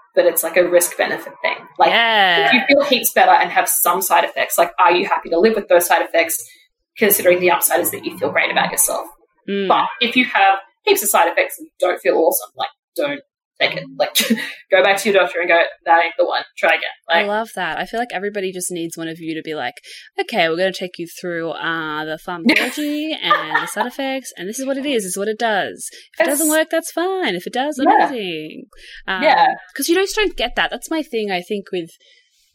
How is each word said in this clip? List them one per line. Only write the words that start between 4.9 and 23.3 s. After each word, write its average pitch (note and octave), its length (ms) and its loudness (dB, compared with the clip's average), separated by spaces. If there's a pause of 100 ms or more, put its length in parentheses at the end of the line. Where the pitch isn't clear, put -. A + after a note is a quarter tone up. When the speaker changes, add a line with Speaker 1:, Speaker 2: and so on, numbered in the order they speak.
Speaker 1:
you F#3 140 2
happy - 240 -4
to E3 100 0
live A3 160 4
with G3+ 120 -4
those E3+ 180 4
side E3+ 160 2
effects E3 360 0 (580)
considering F3+ 440 4
the F3+ 100 4
upside E3 300 0
is - 100 -2
that - 140 -10
you E3 140 -6
feel D3 120 -2
great - 220 0
about - 180 0
yourself? - 360 -2 (420)
Speaker 2:
Mm. G3+ 200 -2
Speaker 1:
But - 200 2 (120)
if A#3+ 160 0
you B3+ 100 4
have G3 320 4 (260)
heaps G4+ 180 2
of G#3 80 -2
side E3+ 220 4
effects - 260 -2
and - 100 -18 (120)
don't F3+ 200 0
feel F3 160 0
awesome, - 400 0
like, - 140 -6 (260)
don't C#3+ 240 -4 (400)
take C#3 160 -2
it. D#3+ 80 -8 (120)
Like, C#3+ 220 -2
<laughs> - 540 -4
go F#3 100 4
back G3 140 4
to G#3+ 160 -2
your F#3+ 100 6
doctor F3+ 160 -2
and F3 100 -4
go, E3+ 120 6 (240)
"That E3+ 200 6
ain't E3 140 -6
the F3 80 4
one. - 160 -2 (160)
Try F3 120 2
again." D#3+ 100 2 (280)
Speaker 2:
I E3+ 120 2
Speaker 1:
Like G#3 80 -2
Speaker 2:
love G#3+ 260 -4
that. D#3+ 240 -4
I F3 80 -6
feel A3+ 140 -6
like B3 120 -4
everybody G3+ 400 -4
just F3+ 200 -8
needs E3 260 -8
one E3 80 -8
of D#3+ 140 -10
you D#3+ 160 -8
to D#3 80 -8
be D#3 100 -8
like, B2+ 200 -6 (460)
"Okay, G#3 280 0
we're E3 80 0
gonna F#3 160 0
take F3+ 260 -10
you E3+ 80 -8 (140)
through, E3 300 -6
uh, D#3 540 -6
the D#3 140 -8
pharmacology D4 920 -2
Speaker 1:
<laughs> - 100 -8
Speaker 2:
and D#4 400 0